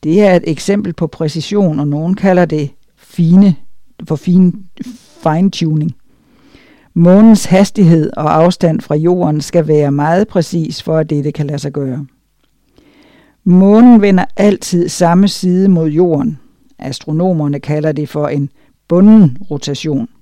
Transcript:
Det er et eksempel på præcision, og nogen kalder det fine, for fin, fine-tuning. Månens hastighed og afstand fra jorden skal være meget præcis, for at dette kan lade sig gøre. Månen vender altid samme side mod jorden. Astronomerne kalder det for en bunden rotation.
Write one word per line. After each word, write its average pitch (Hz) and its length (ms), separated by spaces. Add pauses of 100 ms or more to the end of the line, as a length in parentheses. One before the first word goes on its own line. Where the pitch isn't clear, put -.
Det 170 200
er 190 140
et 175 100
eksempel 196 460
på 165 140
præcision, 160 720
og 147 80
nogen 160 260
kalder 185 300
det 151 260 (260)
fine, 175 600 (520)
for 156 80
fin, 180 480 (580)
fine-tuning. 160 720 (1000)
Månens 196 500
hastighed 170 720
og 156 200
afstand 165 440
fra - 140
jorden 160 460
skal 156 260
være 151 240
meget 160 380
præcis, 160 540
for 160 140
at 156 140
dette 147 220
kan 147 140
lade 139 120
sig 143 140
gøre. 139 340 (1400)
Månen 208 560
vender 190 240 (120)
altid 185 520
samme 180 400
side 185 400
mod 165 200
jorden. 156 500 (400)
Astronomerne 151 840
kalder 151 320
det 147 160
for 147 200
en 139 220 (380)
bunden 190 500 (120)
rotation. 143 580 (140)